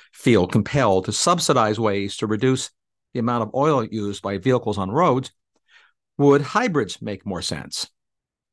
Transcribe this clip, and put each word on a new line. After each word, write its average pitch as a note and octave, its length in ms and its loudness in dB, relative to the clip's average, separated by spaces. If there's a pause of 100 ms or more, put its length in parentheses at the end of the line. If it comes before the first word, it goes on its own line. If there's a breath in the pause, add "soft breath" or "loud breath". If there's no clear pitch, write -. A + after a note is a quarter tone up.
(120 loud breath)
feel G2+ 360 4
compelled G#2 580 2
to G2+ 80 -4
subsidize B2+ 680 2
ways G2+ 380 -2
to A2+ 100 -4
reduce B2+ 420 0 (440)
the A#2+ 80 -6
amount A#2+ 220 -2
of G#2+ 120 -8
oil C#3 300 2
used G2+ 360 -6
by G2 160 -4
vehicles A#2+ 400 0
on F#2+ 140 -4
roads, C3+ 400 0 (840 soft breath)
would C#3+ 240 6
hybrids D3+ 600 -2
make G#2 240 -8
more F2+ 160 -6
sense? - 480 -8 (640)